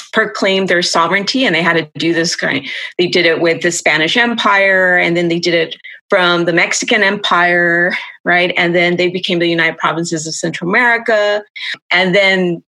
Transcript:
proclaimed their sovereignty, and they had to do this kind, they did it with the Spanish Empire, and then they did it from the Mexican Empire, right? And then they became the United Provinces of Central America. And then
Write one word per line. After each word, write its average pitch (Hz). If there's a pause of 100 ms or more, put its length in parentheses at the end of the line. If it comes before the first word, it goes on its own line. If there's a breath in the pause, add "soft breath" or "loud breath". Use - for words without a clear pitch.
(140)
proclaimed 190
their 175
sovereignty, 190
and 196
they 160
had 175
to 156
do 165
this 165
kind, 139 (320 loud breath)
they 180
did 175
it 165
with 165
the 175
Spanish 156
Empire, 196
and 175
then 175
they 170
did 170
it 165 (340 loud breath)
from 175
the 170
Mexican 208
Empire, 175 (260 loud breath)
right? 175
And 175
then 175
they 180
became 180
the 170
United 165
Provinces 160
of 160
Central 170
America. 220 (480 loud breath)
And 180
then 190